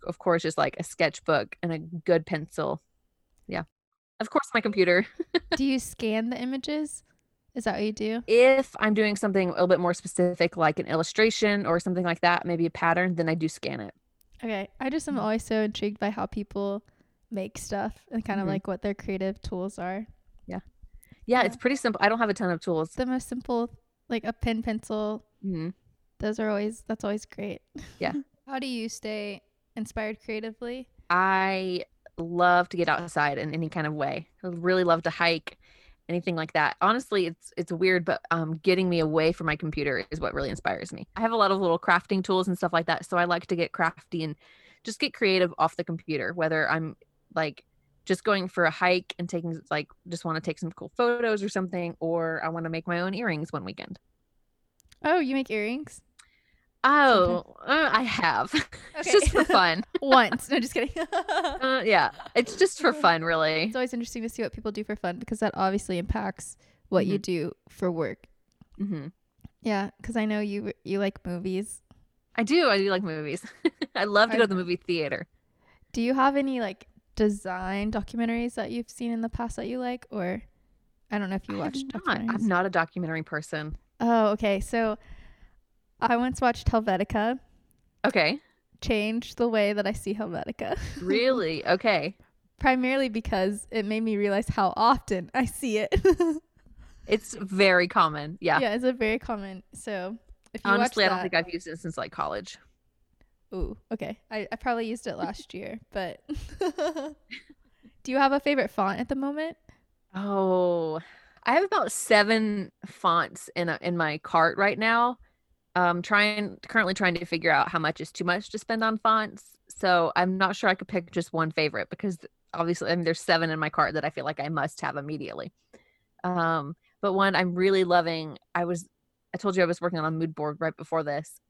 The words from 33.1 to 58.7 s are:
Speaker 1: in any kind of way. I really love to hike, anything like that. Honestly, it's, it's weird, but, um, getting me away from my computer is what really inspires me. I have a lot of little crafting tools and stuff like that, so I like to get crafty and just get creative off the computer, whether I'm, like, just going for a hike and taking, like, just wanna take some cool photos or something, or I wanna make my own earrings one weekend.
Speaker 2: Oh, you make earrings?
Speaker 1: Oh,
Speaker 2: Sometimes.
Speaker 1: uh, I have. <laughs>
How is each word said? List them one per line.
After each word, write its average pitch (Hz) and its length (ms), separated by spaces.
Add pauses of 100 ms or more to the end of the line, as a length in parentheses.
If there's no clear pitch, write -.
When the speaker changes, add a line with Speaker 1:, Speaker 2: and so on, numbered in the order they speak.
Speaker 1:
in 147 160
any 160 160
kind 156 180
of 151 60
way. 143 340 (160)
I 185 40
really 180 360
love 165 200
to 170 60
hike, 170 480 (500)
anything 175 280
like 160 180
that. 151 280
Honestly, 208 440
it's, - 320
it's 175 140
weird, 175 340
but, 165 240
um, 160 320
getting 185 260
me 175 120
away 160 320
from 165 160
my 151 80
computer 143 560
is 156 80
what - 160
really 139 160
inspires - 420
me. - 220
I 214 60
have 226 100
a 233 40
lot 202 160
of 196 80
little 170 200
crafting 185 440
tools 185 240
and 180 80
stuff 175 160
like 165 140
that, 165 240
so 180 80
I 175 80
like 170 220
to 180 80
get 170 160
crafty 165 520
and 151 120 (480)
just - 160
get - 160
creative 185 420
off - 180
the 175 80
computer, 156 500
whether 160 360
I'm, 160 260 (380)
like, 156 320 (400)
just - 180
going 196 240
for 175 180
a 156 60
hike 180 460
and 175 100
taking, 165 320 (120)
like, 151 160 (200)
just 170 160
wanna 160 160
take 156 200
some 160 120
cool - 240
photos 240 480
or 190 60
something, 175 500
or 165 460
I 165 40
wanna 165 200
make 165 180
my 175 140
own 190 140
earrings 185 360
one 123 140
weekend. - 320 (1080)
Speaker 2:
Oh, 320 160
you 269 160
make 269 140
earrings? 220 520 (840)
Speaker 1:
Oh, 240 600 (140)
Speaker 2:
Sometimes. 302 280
Speaker 1:
uh, - 120
I 254 60
have. 165 500
<laughs> - 260 (180)